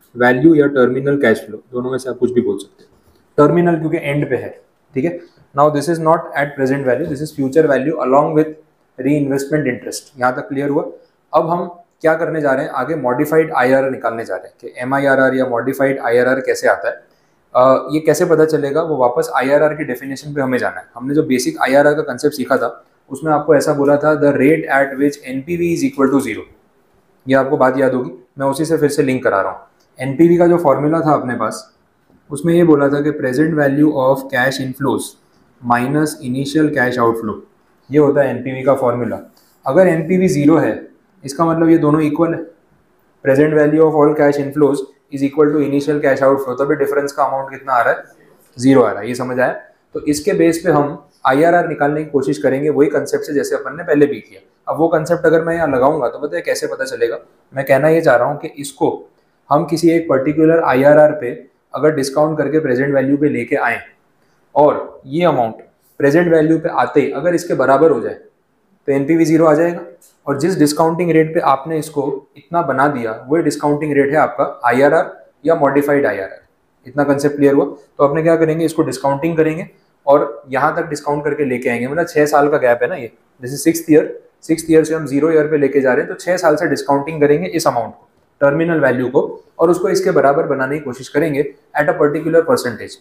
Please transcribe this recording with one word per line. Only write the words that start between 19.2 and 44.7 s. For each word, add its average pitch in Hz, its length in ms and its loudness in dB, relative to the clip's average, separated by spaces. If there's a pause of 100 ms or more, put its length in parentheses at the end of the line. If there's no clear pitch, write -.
आईआरआर 147 380 2
की 151 100 -8
डेफिनेशन 135 500 -10
पे 143 60 -4
हमें 131 180 -2
जाना 95 220 -6
है। - 140 -20
हमने 131 200 -6
जो 151 100 2
basic 131 360 -2
आईआरआर 143 340 4
का 151 100 -4
concept 143 320 -4
सीखा 131 200 -2
था 120 160 -2 (380)
उसमें 156 220 -6
आपको 147 220 -2
ऐसा 147 200 0
बोला 143 220 2
था, 151 180 0
"The 143 180 2
rate 147 300 2 (100)
at 135 260 0
which 143 260 -2
एनपीवी 143 460 -6
is 156 140 -2
equal 131 260 0
to 135 120 2
zero." 98 200 -8 (840)
ये 131 80 0
आपको 135 220 2
बात 131 220 2
याद 127 160 2
होगी, 120 160 -4 (280)
मैं 139 80 -4
उसी 139 180 -2
से 160 120 0
फिर 147 140 0
से 147 120 -2
link 131 220 -2
करा 101 160 2
रहा 95 120 -4
हूँ। - 80 -16 (380)
एनपीवी 147 380 4
का 170 100 4
जो 170 120 4
formula 151 420 0
था 151 140 2
अपने 127 220 -4
पास, 110 220 -6 (720)
उसमें 156 240 -2
ये 175 100 6
बोला 143 240 4
था 143 120 0
कि 151 120 -2
present 151 460 -2
value 147 320 2 (120)
of 135 260 0
cash 131 320 -2
inflows 131 500 -4 (520)
minus 135 600 0
initial 139 540 -2
cash 123 240 -2
outflow, 113 360 -2 (540)
ये 143 80 2
होता 143 240 4
है 131 80 0
एनपीवी 127 320 -8
का 135 140 2
formula। 120 440 -2 (460)
अगर 175 220 2
एनपीवी 170 420 0
ज़ीरो 147 280 2
है, 120 160 -2 (500)
इसका 165 220 -4
मतलब 165 240 0
ये 165 100 6
दोनों 151 220 2
equal 160 320 -2
है, - 80 -8 (840)
present 151 360 2
value 151 240 4
of 156 160 2
all 151 160 4
cash 143 260 2
inflows 139 440 0 (260)